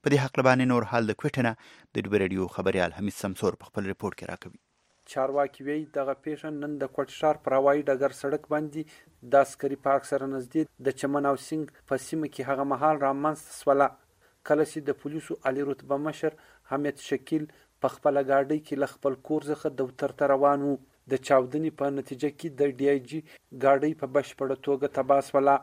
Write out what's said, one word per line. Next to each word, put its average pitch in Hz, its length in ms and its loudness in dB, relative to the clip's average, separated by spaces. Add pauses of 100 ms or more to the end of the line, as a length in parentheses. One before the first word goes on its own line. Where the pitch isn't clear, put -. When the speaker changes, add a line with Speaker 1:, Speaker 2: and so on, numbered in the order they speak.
Speaker 1:
په 151 100 0
دې 143 120 4
هکله 135 240 -2
باندې 127 240 4
نور 117 200 0
حال 113 180 0
د 104 100 -6
کوټې 139 280 -2
نه 110 40 -2 (400)
د - 40 -8 (100)
ډیوه 101 160 2
ریډیو 92 340 -2
خبریال 92 400 0
حمید 101 240 -8
سمسور 101 400 -4
په - 120 -20
خپل 98 200 -6
ریپورت - 260 -8
کې - 140 -14
راکوي. - 260 -16 (540)
Speaker 2:
چارواکي 139 540 -2
وایي 151 180 -4 (160)
دغه 135 140 -4 (100)
پیښه 156 240 -8 (140)
نن 147 180 -8
د 135 160 -4
کوټ 139 120 -4 (100)
ښار 147 260 2
پر 135 140 0
هوایي 143 260 4
ډګر 135 280 0 (100)
سړک 147 200 -2 (100)
باندې 151 300 -4 (500)
د 139 140 6
عسکري 139 400 -6
پارک 135 240 0
سره 135 220 -2
نږدې 135 300 -4 (260)
د 131 100 -4
چمن 139 320 0
او 135 140 2
سینګ - 480 -8
په 131 160 -2
سیمه 156 260 -4
کې 135 140 -8
هغه 139 240 0
مهال 147 320 2
رامنځته 143 560 -2
شوله، 139 260 4 (600)
کله 151 240 4
چې 156 60 -8 (100)
د 135 160 -4
پولیسو 147 420 -8
عالي 135 240 -2
رتبه 135 260 -4 (120)
مشر 151 280 -4 (360)
حمید 143 340 -4
شکیل 151 420 -4 (340)
په 131 120 0
خپله 143 260 2 (100)
ګاډۍ 139 360 2
کې 147 160 -4
له 135 100 2
خپل 131 240 -2 (140)
کور 156 180 -2
څخه 147 320 -4
دفتر 135 400 -4
ته 143 140 4
روان 143 340 4
و. 139 60 0 (380)
د 131 140 0
چاودنې 143 440 2 (100)
په 139 60 0 (100)
نتیجه 135 420 -4
کې 170 100 -8 (120)
د - 20 6 (160)
ډي 139 140 0
آی 139 160 2
جي 156 120 -8 (440)
ګاډۍ 139 360 4
په 131 140 -4
بشپړه 135 420 -2 (100)
توګه 139 300 0
تباه 139 320 4
شوله. 139 340 4